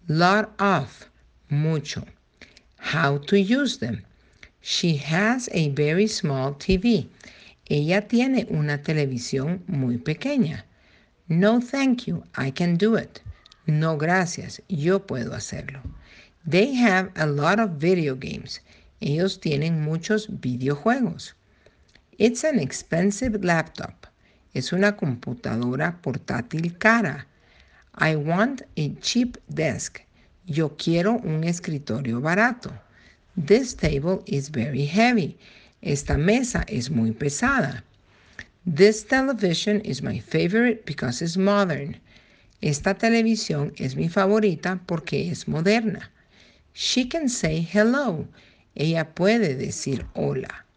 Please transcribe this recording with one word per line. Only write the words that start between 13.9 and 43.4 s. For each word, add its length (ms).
gracias, 720
yo 320
puedo 340
hacerlo. 460
They 280
have 420
a 100
lot 320
of 220
video 340
games. 460
Ellos 400
tienen 420
muchos 460
videojuegos. 1040
It's 260
an 160
expensive 840
laptop. 600
Es 180
una 240
computadora 1040
portátil 800
cara. 480
I 160
want 480
a 140
cheap 360
desk. 480
Yo 300
quiero 480
un 180
escritorio 800
barato. 520
This 380
table 520
is 220
very 380
heavy. 500
Esta 340
mesa 520
es 200
muy 220
pesada. 720
This 400
television 800
is 200
my 160
favorite 680
because 340
it's 160
modern. 600
Esta 320
televisión 840